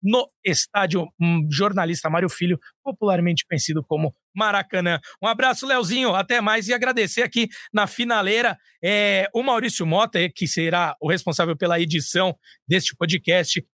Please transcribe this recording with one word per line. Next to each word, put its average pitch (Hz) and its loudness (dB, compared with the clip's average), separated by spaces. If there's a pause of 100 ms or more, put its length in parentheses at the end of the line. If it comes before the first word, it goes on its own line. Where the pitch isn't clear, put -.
no 226 2 (140)
estádio, 180 0 (120)
hum, 170 2
Jornalista 170 0
Mário 170 0
Filho, 175 0 (240)
popularmente 175 0
conhecido 156 0
como 151 -2 (220)
Maracanã. 190 0 (220)
Um 196 -2
abraço, 247 0
Leozinho, 247 0
até 196 0
mais, 214 0
e 240 0
agradecer 240 0
aqui 233 -2 (260)
na 208 0
finaleira, 220 0 (280)
é, 202 0
o 226 0
Maurício 240 0
Mota, 185 0 (100)
que - -6
será 165 0
o 151 -2
responsável 170 0
pela 170 0
edição 170 0 (320)
deste 175 0
podcast 165 0 (140)